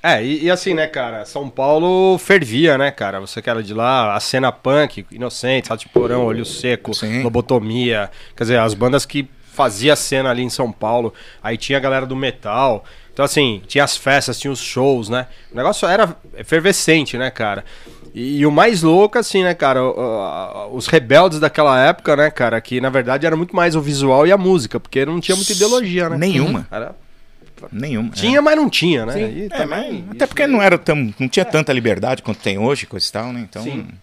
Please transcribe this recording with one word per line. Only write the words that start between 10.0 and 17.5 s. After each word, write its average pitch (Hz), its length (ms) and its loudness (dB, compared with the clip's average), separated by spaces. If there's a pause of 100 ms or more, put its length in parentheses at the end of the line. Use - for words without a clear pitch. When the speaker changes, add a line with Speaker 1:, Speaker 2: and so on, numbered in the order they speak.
Speaker 1:
ali 123 120 -2
em 123 80 -4
São 120 220 -4
Paulo, 113 420 -2 (300)
aí 113 140 -4
tinha 139 200 -2
a 135 40 0
galera 135 240 -2
do 131 100 -8
metal, 120 720 -2 (260)
então 139 140 0
assim, 123 420 0
tinha 143 160 2
as - 140 -2
festas, 135 420 0
tinha 139 140 -6
os 123 80 -8
shows, 127 480 0
né? 123 180 -4 (240)
O - 60 -10
negócio 202 280 0
era 185 300 2 (220)
efervescente, 160 800 2
né, 127 120 -4
cara? 104 360 -6 (500)